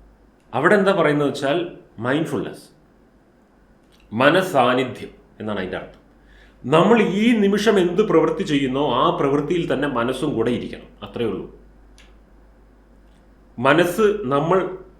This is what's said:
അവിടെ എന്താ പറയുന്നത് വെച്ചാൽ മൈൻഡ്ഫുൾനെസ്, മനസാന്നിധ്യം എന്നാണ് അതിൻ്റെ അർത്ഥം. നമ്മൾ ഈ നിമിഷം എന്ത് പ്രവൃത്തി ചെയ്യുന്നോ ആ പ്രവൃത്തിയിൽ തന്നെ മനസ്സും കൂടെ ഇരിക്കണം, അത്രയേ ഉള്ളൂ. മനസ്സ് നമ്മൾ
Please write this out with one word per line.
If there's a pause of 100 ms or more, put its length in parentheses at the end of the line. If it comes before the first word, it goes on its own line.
(540)
അവിടെ
എന്താ
പറയുന്നത്
വെച്ചാൽ (480)
മൈൻഡ്ഫുൾനെസ്, (1600)
മനസാന്നിധ്യം (260)
എന്നാണ്
അതിൻ്റെ
അർത്ഥം. (600)
നമ്മൾ (240)
ഈ (200)
നിമിഷം
എന്ത്
പ്രവൃത്തി
ചെയ്യുന്നോ (160)
ആ (160)
പ്രവൃത്തിയിൽ
തന്നെ (100)
മനസ്സും
കൂടെ
ഇരിക്കണം, (180)
അത്രയേ
ഉള്ളൂ. (2000)
മനസ്സ് (280)
നമ്മൾ (400)